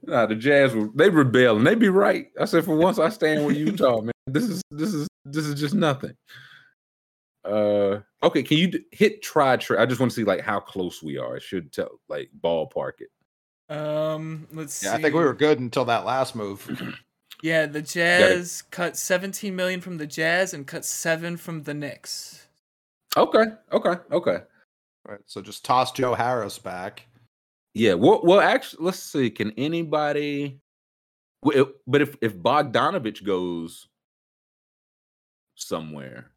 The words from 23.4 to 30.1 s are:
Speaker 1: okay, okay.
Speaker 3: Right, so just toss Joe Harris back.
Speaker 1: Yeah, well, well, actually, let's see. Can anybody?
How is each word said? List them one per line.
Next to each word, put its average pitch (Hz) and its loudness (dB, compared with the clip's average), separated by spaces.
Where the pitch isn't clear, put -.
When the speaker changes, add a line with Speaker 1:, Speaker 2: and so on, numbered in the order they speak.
Speaker 1:
okay, 185 0
okay. 110 0
Speaker 3:
Right, 101 -18
so - -14
just 101 -16
toss 127 2
Joe 123 -2
Harris 117 -4
back. 92 -12
Speaker 1:
Yeah, 107 4
well, 131 6
well, 185 8
actually, 175 0
let's 180 -4
see. 131 -2
Can 107 -6
anybody? 147 -4